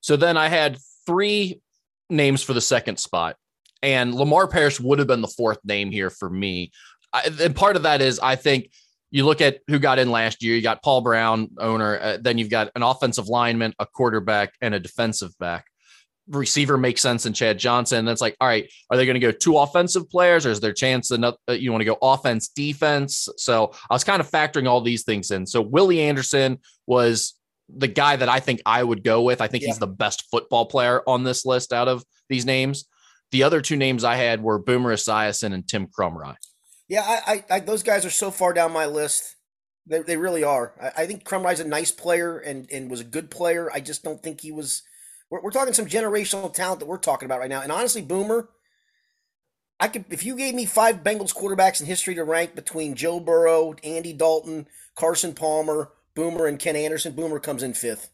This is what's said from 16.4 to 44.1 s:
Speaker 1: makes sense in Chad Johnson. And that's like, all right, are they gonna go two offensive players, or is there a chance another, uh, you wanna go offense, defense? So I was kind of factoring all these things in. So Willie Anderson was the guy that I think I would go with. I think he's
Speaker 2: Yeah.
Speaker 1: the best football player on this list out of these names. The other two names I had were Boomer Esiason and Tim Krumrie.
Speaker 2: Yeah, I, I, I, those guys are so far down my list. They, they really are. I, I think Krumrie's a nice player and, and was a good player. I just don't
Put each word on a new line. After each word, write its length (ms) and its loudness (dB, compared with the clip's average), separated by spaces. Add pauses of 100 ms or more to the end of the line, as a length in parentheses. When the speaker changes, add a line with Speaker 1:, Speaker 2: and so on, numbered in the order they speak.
Speaker 1:
makes 240 0
sense 240 0
in 80 -4
Chad 240 0
Johnson. 400 2
And 100 0
that's 140 -2
like, 180 0
all 80 4
right, 200 2 (220)
are 60 4
they 80 6
gonna 140 2
go 120 4
two 280 4
offensive 500 2
players, 380 4
or 40 2
is 80 0
there 120 -2
a 40 -6
chance 360 0
another, 260 0 (120)
uh, 40 0
you 180 -2
wanna 140 0
go 160 0
offense, 480 2
defense? 880 -2
So 360 2 (180)
I 40 2
was 100 0
kind 160 2
of 100 -4
factoring 360 0
all 140 4
these 240 -2
things 260 -2
in. 160 -2
So 140 0
Willie 400 4
Anderson 580 2 (280)
was 480 2 (340)
the 200 -4
guy 280 4
that 120 0
I 120 4
think 260 -2
I 160 4
would 220 -2
go 180 4
with. 180 2
I 60 0
think 180 -4
he's 120 -2
Speaker 2:
Yeah. 40 -6
Speaker 1:
the 60 -2
best 440 -4
football 360 0
player 400 2
on 180 0
this 200 -4
list 280 0
out 160 0
of 160 -2 (240)
these 180 -2
names. 400 -2 (440)
The 120 4
other 180 4
two 160 -2
names 260 0
I 140 2
had 260 0
were 160 0
Boomer 360 0
Esiason 580 -2
and 160 -8
Tim 180 -4
Krumrie. 500 -6 (500)
Speaker 2:
Yeah, 160 -2
I, 300 -2
I, 240 -2
I, 40 0
those 220 -4
guys 220 2
are 60 -6
so 200 -2
far 220 0
down 180 2
my 140 0
list. 520 -4 (500)
They, 140 -2
they 180 -4
really 260 0
are. 360 0
I, 220 -4
I 40 -2
think 180 -10
Krumrie's 360 -2
a 60 -8
nice 240 -2
player 480 -2
and, 320 -12
and 200 -10
was 100 -8
a 40 -12
good 260 -10
player. 420 -2
I 80 -6
just 220 -12
don't 200 -10